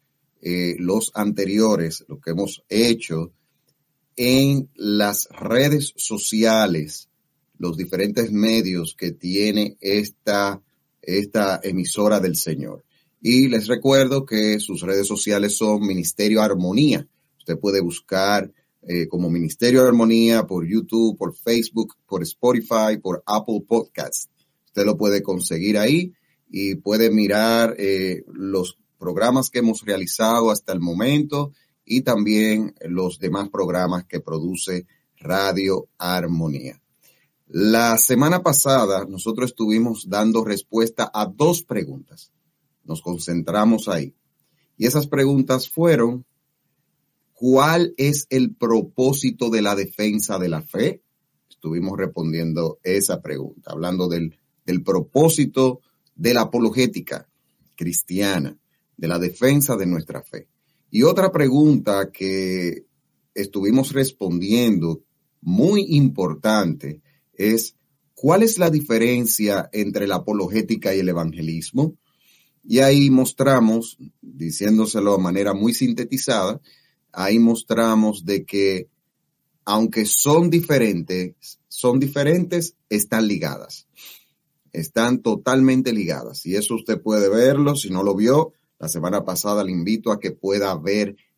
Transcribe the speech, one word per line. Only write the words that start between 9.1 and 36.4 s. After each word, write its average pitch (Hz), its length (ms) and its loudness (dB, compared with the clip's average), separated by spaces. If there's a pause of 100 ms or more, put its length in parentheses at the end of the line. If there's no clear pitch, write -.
tiene 104 680 -2
esta, 101 800 -2 (440)
esta 98 580 -2
emisora 98 580 0
del 90 160 0
Señor. 71 480 -8 (380)
Y 127 260 4
les 113 200 0
recuerdo 135 580 2
que 107 340 0
sus 92 220 -8
redes 98 240 0
sociales 101 500 -2
son 107 300 0
Ministerio 101 560 0
Armonía. 98 680 2 (300)
Usted - 220 -8
puede 98 200 0
buscar, 95 720 -2 (300)
eh, 87 260 -4
como 87 220 -4
Ministerio 120 560 2
Armonía 113 640 4
por 90 200 -4
YouTube, 110 480 0
por 87 200 -8
Facebook, 113 580 -2 (140)
por 90 160 -6
Spotify, 110 760 0
por 92 280 -6
Apple 107 400 -2
Podcasts. - 640 -4 (360)
Usted - 180 -4
lo 104 140 2
puede 101 240 2
conseguir 98 560 -2
ahí 156 340 2 (360)
y 98 280 -4
puede 110 340 2
mirar, 110 680 2
eh, 95 520 -2
los 95 460 -6 (220)
programas 110 500 0
que 123 100 -4
hemos 113 240 0
realizado 110 680 0
hasta 101 220 -4
el 90 60 -4
momento 143 720 -2 (320)
y 127 180 -2
también 107 760 0 (120)
los 90 300 -4
demás 98 320 -4
programas 90 560 -2
que 85 140 -10
produce 87 680 -8 (320)
Radio 95 800 -2
Armonía. 82 840 -4 (680)